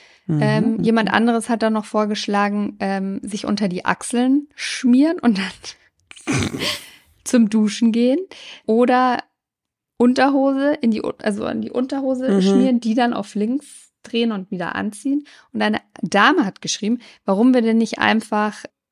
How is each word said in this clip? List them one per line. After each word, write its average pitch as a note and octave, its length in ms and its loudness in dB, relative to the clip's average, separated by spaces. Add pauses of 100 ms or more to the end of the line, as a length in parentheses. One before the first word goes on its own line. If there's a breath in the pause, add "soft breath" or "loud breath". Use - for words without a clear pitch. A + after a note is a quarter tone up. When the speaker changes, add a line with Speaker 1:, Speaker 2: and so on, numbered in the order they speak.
(260 soft breath)
Speaker 1:
Mhm, D3+ 160 0
Speaker 2:
Ähm, - 360 2
Speaker 1:
mhm. F3+ 60 -2
Speaker 2:
jemand A3+ 300 2
anderes A3+ 360 0
hat A#3 120 -2
dann A3 120 0
noch G#3+ 120 -4
vorgeschlagen, G#3 920 -2
ähm, G3 440 -4
sich G#3 220 -8
unter G#3 220 0
die F3 180 -6
Achseln C4 720 0
schmieren C#4+ 640 2
und A#3 180 2
dann - 880 -12
<laughs> - 340 -2 (640 loud breath)
zum A#3 260 2
Duschen G#3+ 420 0
gehen B3 280 2 (460 loud breath)
oder B3 540 2 (800)
Unterhose C4+ 840 2
in A3+ 100 2
die G#3+ 120 -2
U-, - 180 -4
also G#3+ 240 -4
an A3+ 160 -4
die A3 100 -8
Unterhose C4 600 -2
Speaker 1:
Mhm. G3 100 4
Speaker 2:
schmieren, A#3+ 380 4
die A3 160 -2
dann A#3+ 180 2
auf - 220 -8
links A#3 560 -6 (100)
drehen A#3 300 -2
und F#3+ 180 -8
wieder F3 260 -6
anziehen. C#4 500 -4 (260 loud breath)
Und G#3+ 100 -4
eine G#3+ 200 0 (200)
Dame A3+ 440 2
hat - 160 -8
geschrieben, A#3 380 -4 (260 loud breath)
warum A3 280 4
wir B3 80 4
denn A3+ 160 2
nicht A3+ 220 -2
einfach, G#3+ 640 0 (260)